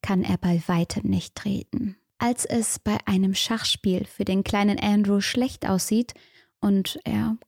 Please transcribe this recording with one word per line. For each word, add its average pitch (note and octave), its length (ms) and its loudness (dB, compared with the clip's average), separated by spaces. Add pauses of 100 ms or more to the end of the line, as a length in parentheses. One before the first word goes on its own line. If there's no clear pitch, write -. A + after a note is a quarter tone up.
kann F#3+ 220 2
er F#3 160 0
bei E3+ 300 2
weitem F#3+ 420 0
nicht F#3 240 -2
treten. - 640 -4 (220)
Als A#3+ 280 -2
es - 320 -2
bei G#3 260 -2
einem F#3+ 300 2
Schachspiel G3+ 720 -2
für - 180 -6
den F#3+ 180 0
kleinen G3+ 360 2
Andrew G3+ 420 2
schlecht - 480 -2
aussieht G#3+ 460 0 (440)
und G3 460 0
er A3 320 -2 (120)